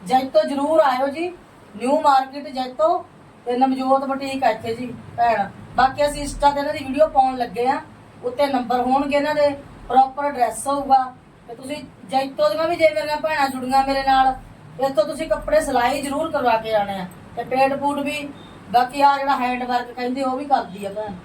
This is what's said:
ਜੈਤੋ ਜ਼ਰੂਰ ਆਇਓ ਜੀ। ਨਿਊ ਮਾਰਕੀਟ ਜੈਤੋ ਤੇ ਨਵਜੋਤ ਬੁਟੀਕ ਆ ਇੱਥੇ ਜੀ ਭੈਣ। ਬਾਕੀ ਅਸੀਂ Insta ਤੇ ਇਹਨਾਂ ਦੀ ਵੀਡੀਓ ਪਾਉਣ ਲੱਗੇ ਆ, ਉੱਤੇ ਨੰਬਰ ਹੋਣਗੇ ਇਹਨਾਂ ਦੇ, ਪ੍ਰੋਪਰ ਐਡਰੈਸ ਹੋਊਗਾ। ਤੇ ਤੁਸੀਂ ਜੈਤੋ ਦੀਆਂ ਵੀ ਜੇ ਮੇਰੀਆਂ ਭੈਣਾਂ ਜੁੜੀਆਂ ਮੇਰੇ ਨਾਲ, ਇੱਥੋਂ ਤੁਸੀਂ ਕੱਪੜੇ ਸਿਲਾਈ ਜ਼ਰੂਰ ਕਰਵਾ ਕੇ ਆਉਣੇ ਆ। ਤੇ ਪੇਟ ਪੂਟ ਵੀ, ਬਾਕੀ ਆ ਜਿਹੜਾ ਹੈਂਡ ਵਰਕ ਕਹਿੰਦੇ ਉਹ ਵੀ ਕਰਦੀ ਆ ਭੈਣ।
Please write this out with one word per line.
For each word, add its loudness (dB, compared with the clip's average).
ਜੈਤੋ 2
ਜ਼ਰੂਰ 2
ਆਇਓ 2
ਜੀ। -6
ਨਿਊ 2
ਮਾਰਕੀਟ 2
ਜੈਤੋ -2
ਤੇ -2
ਨਵਜੋਤ 2
ਬੁਟੀਕ -4
ਆ 4
ਇੱਥੇ -4
ਜੀ -10
ਭੈਣ। 2
ਬਾਕੀ 2
ਅਸੀਂ -4
Insta 2
ਤੇ -2
ਇਹਨਾਂ -2
ਦੀ -8
ਵੀਡੀਓ 2
ਪਾਉਣ 2
ਲੱਗੇ -2
ਆ, 0
ਉੱਤੇ 0
ਨੰਬਰ 0
ਹੋਣਗੇ 2
ਇਹਨਾਂ 0
ਦੇ, 2
ਪ੍ਰੋਪਰ 2
ਐਡਰੈਸ -2
ਹੋਊਗਾ। 2
ਤੇ -14
ਤੁਸੀਂ -10
ਜੈਤੋ 0
ਦੀਆਂ -2
ਵੀ 0
ਜੇ 6
ਮੇਰੀਆਂ -2
ਭੈਣਾਂ -2
ਜੁੜੀਆਂ 0
ਮੇਰੇ -2
ਨਾਲ, 4
ਇੱਥੋਂ 0
ਤੁਸੀਂ -6
ਕੱਪੜੇ 0
ਸਿਲਾਈ 0
ਜ਼ਰੂਰ -4
ਕਰਵਾ 2
ਕੇ -4
ਆਉਣੇ 0
ਆ। -8
ਤੇ -6
ਪੇਟ 2
ਪੂਟ -2
ਵੀ, -6
ਬਾਕੀ 2
ਆ 6
ਜਿਹੜਾ 0
ਹੈਂਡ -2
ਵਰਕ -4
ਕਹਿੰਦੇ -4
ਉਹ -2
ਵੀ -8
ਕਰਦੀ -2
ਆ -6
ਭੈਣ। -8